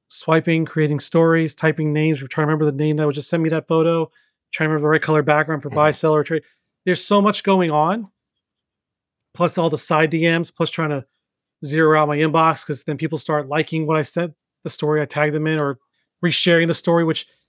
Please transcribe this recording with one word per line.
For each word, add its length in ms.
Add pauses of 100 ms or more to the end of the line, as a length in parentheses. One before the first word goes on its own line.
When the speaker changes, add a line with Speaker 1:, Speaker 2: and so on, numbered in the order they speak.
Speaker 1:
swiping, 560
creating 360
stories, 540
typing 380
names, 260
trying 100
to 240
remember 180
the 60
name 200
that 100
would 80
just 160
send 120
me 60
that 180
photo, 440 (420)
trying 140
to 80
remember 120
the 40
right 120
color 200
background 400
for 80
buy, 200
Speaker 2:
Mm-hmm. 40
Speaker 1:
sell, 200
or 80
trade. 200 (420)
There's 200
so 160
much 220
going 280
on, 380 (1300)
plus 240
all 100
the 80
side 340
D 120
Ms, 280
plus 200
trying 200
to 140 (640)
zero 340
out 80
my 80
inbox, 480
'cause 200
then 120
people 220
start 300
liking 380
what 100
I 60
said, 300 (300)
the 80
story 320
I 20
tagged 300
them 140
in, 100
or 220 (440)
resharing 440
the 60
story, 300
which 220 (220)